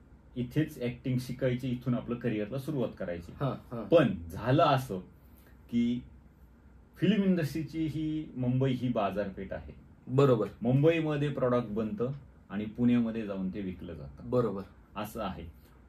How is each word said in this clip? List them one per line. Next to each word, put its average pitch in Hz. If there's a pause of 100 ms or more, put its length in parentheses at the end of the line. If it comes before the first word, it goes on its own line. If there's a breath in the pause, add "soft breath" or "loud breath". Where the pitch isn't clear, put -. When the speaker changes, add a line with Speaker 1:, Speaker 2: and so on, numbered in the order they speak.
(360)
Speaker 1:
इथेच 127
acting 123
शिकायची, 127
इथून 120
आपलं 120
करिअरला 107
सुरुवात 135 (100)
करायची. 87
Speaker 2:
हा, 143
हा. 117
Speaker 1:
पण 139 (180)
झालं 135
असं 127 (720 soft breath)
की 120 (920)
film 196
इंडस्ट्रीची 160
ही 156
मुंबई 127
ही 123
बाजारपेठ 98
आहे. - (360)
Speaker 2:
बरोबर. 127 (160)
Speaker 1:
मुंबईमध्ये 147
product 123
बनतं 107 (380)
आणि 101
पुण्यामध्ये 113
जाऊन 95
ते 104
विकलं 90
जातं. 73
Speaker 2:
बरोबर. 110 (340)
Speaker 1:
असं 107
आहे. - (460 soft breath)